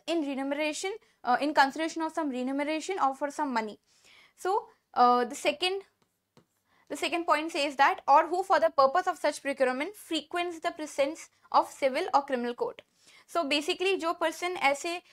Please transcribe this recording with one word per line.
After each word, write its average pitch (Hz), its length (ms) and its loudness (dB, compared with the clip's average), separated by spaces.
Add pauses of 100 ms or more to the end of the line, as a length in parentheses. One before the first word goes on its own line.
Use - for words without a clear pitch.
in 330 140 0
remuneration, 285 720 -4 (320)
uh, 233 160 2
in 285 120 0
consideration 311 500 0
of 320 100 -4
some 311 180 -2
remuneration 285 720 -4
or 269 140 0
for 285 160 -4
some 285 200 -4
money. 220 280 -6 (560)
So, 415 260 -2 (320)
uh, 247 300 6
the 240 100 -6
second, 370 480 -2 (1040)
the 294 80 -8
second 330 280 -4
point 311 260 0
says 294 260 -2
that, 277 320 4
or 311 200 8
who 359 160 -2
for 330 160 4
the 330 100 4
purpose 294 380 4
of 339 100 -2
such 294 240 -2
procurement 269 540 -2
frequents 339 640 -6
the 339 100 -4
presence 311 580 -4 (220)
of 294 180 4
civil 277 360 -2 (100)
or 285 80 4
criminal 240 320 -4
court. - 280 -6 (480)
So 339 120 0
basically 320 540 0
जो 320 160 -2
पर्सन 349 440 -4
ऐसे, 339 460 0 (100)